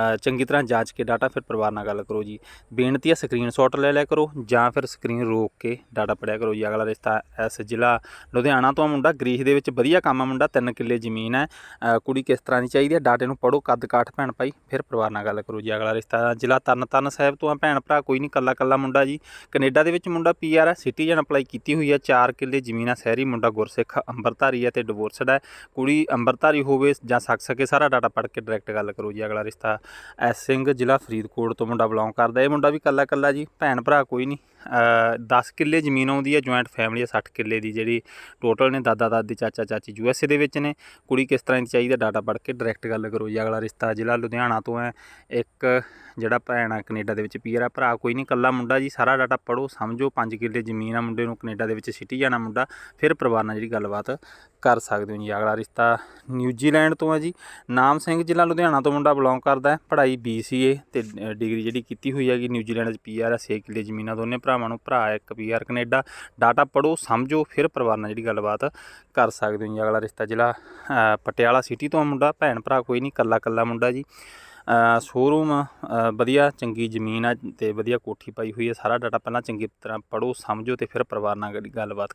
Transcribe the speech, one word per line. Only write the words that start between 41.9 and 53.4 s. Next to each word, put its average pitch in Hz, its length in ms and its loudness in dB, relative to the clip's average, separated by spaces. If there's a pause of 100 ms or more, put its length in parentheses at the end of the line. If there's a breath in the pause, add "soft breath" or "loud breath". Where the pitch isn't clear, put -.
ਹੈ, 127 40 4
ਡਾਟਾ 110 240 0
ਪੜ੍ਹ 107 240 -4
ਕੇ 135 80 -6
ਡਾਇਰੈਕਟ 117 340 -6
ਗੱਲ 110 240 -4
ਕਰੋ 110 180 -6
ਜੀ। 110 140 -2
ਅਗਲਾ 110 180 -2
ਰਿਸ਼ਤਾ 113 340 -2
ਜ਼ਿਲ੍ਹਾ 113 220 0
ਲੁਧਿਆਣਾ 117 440 -2
ਤੋਂ 117 200 -6
ਹੈ, 120 120 -6 (380 loud breath)
ਇੱਕ 127 520 0 (360 loud breath)
ਜਿਹੜਾ 113 200 0
ਭੈਣ 117 340 -2
ਆ 110 80 -4
ਕੈਨੇਡਾ 107 340 -6
ਦੇ 107 80 -4
ਵਿੱਚ 104 160 -10
ਪੀ 113 160 -6
ਆਰ 120 80 0
ਆ, 123 60 0
ਭਰਾ 120 280 0
ਕੋਈ 120 180 -2
ਨਹੀਂ, 131 100 -4
ਇਕੱਲਾ 127 260 2
ਮੁੰਡਾ 127 300 0
ਜੀ। 139 80 -4
ਸਾਰਾ 127 280 2
ਡਾਟਾ 131 200 0
ਪੜ੍ਹੋ, 127 300 -4
ਸਮਝੋ, 120 440 -4
ਪੰਜ 113 240 -4
ਕਿੱਲੇ 117 280 -4
ਜ਼ਮੀਨ 113 340 -6
ਆ 117 40 0
ਮੁੰਡੇ 117 240 -4
ਨੂੰ, 117 120 -6
ਕੈਨੇਡਾ 110 300 -6
ਦੇ 110 80 -4
ਵਿੱਚ 110 160 -8
ਸਿਟੀਜ਼ਨ 127 440 -4
ਆ 120 40 0
ਮੁੰਡਾ, 113 280 -4 (320 loud breath)
ਫਿਰ 156 160 2
ਪਰਿਵਾਰ 113 300 0